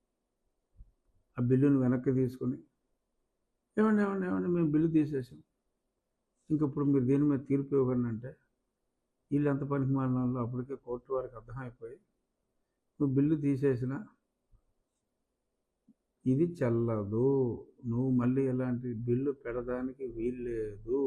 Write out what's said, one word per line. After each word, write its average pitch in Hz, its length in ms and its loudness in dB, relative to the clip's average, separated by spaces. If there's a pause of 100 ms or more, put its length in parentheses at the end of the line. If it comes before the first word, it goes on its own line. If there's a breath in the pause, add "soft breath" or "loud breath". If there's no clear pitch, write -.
(1400)
ఆ 123 40 0
బిల్లును 131 380 4
వెనక్కి 127 340 2
తీసుకుని, 127 440 -2 (1200)
"ఏమండి, 214 260 4
ఏమండి, 196 240 -2
ఏమండి, 185 220 -2
మేము 170 220 2
బిల్లు 156 200 4
తీసేసాం, 147 480 0 (1120)
ఇంకప్పుడు 147 360 0
మీరు 139 200 4
దీని 143 220 4
మీద 139 180 2
తీర్పు 139 280 -2
ఇవ్వకండి" 127 340 2
అంటే, 117 240 -8 (1000)
వీళ్ళు 147 180 2
ఎంత 143 140 0
పనికి 139 300 0
మాలిన 131 260 2
వాళ్ళు, 127 200 0
అప్పటికే 123 360 -6
కోర్టు 123 380 -8
వారికి 127 220 -4
అర్థమైపోయి, 117 640 -14 (1000)
"నువ్వు 143 160 2
బిల్లు 151 260 2
తీసేసినా 135 560 0 (2250)
ఇది 135 280 2
చెల్లదు, 117 760 0 (560)
నువ్వు 123 260 0
మళ్ళీ 127 380 2
ఇలాంటి 127 400 -2 (140)
బిల్లు 131 280 0
పెడడానికి 127 760 -6
వీల్లేదు" 113 1000 -4